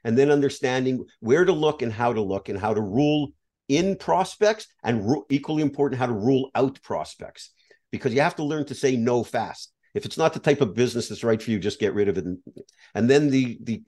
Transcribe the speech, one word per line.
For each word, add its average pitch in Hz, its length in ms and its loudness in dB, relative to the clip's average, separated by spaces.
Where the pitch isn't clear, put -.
and 117 140 0
then 143 140 6
understanding 131 720 0
where 143 260 4
to 185 80 4
look 151 300 0
and 113 100 -4
how 120 180 0
to 110 100 -2
look 98 280 -4
and 101 80 -6
how 107 160 -2
to 107 80 0
rule 143 520 0
in 175 300 2
prospects, 196 680 0
and 110 240 -2
ru-, 147 220 0
equally 151 320 -2
important, 139 380 0
how 123 80 0
to 120 60 -2
rule 127 420 0
out 131 260 0
prospects, - 680 -10
because 117 240 -2
you 139 60 4
have 170 160 0
to 160 60 -4
learn 147 220 -2
to - 80 -10
say 131 240 0
no 120 260 2
fast. - 500 -8
If - 120 -4
it's - 120 -10
not 160 140 2
the - 80 -8
type 147 220 2
of 104 120 2
business 120 360 0
that's 107 120 -12
right 113 220 0
for 117 80 -4
you, 107 80 0
just 101 220 -4
get 101 120 0
rid 101 140 2
of 92 100 0
it. 92 60 -2
And, 90 140 -6
and 113 140 4
then 147 200 6
the, 131 320 2
the, 113 260 -6